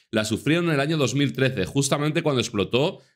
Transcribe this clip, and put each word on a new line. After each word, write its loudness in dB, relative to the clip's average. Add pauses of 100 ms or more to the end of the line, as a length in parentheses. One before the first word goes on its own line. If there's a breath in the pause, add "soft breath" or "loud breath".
(100)
La 0
sufrieron 0
en 0
el 2
año 0
dos 0
mil 0
trece, 0
justamente 0
cuando 2
explotó 0 (140 loud breath)